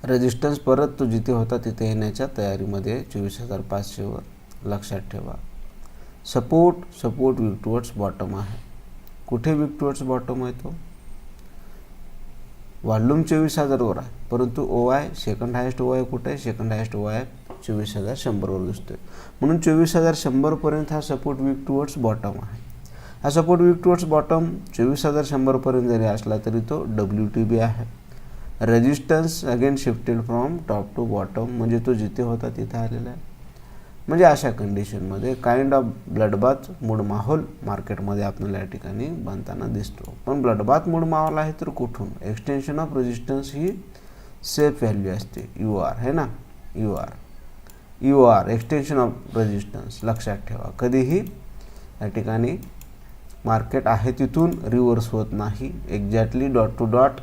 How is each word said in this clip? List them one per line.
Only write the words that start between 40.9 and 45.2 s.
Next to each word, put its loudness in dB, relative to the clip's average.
माहोल 2
आहे -2
तर -6
कुठून? -6
Extension -4
of -2
resistance -2
ही 0
सेफ 2
व्हॅल्यू 0
असते, -8